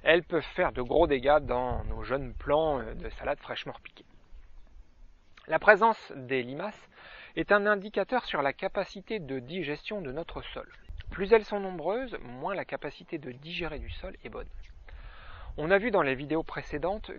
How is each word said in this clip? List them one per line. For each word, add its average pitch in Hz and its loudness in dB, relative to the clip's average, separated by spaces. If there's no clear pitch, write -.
elles 165 8
peuvent 156 0
faire 175 0
de 123 -4
gros 135 4
dégâts 143 6
dans 123 -2
nos 110 -4
jeunes 123 -2
plants 143 2
de 113 -8
salade 127 -4
fraîchement - -8
repiqués. - -20
La 160 2
présence 214 6
des 131 -2
limaces 147 -8
est 165 2
un 202 6
indicateur 208 0
sur 165 -2
la 139 2
capacité 196 -4
de 135 -4
digestion 147 -6
de 139 -6
notre 143 -6
sol. - -10
Plus 196 2
elles 214 10
sont 208 -2
nombreuses, 196 -2
moins 127 -6
la 151 -4
capacité 151 -8
de 139 -10
digérer 156 -8
du - -8
sol 185 -10
est 120 -10
bonne. - -10
On 151 2
a 196 10
vu 214 4
dans 190 6
les 135 4
vidéos 147 0
précédentes 165 -4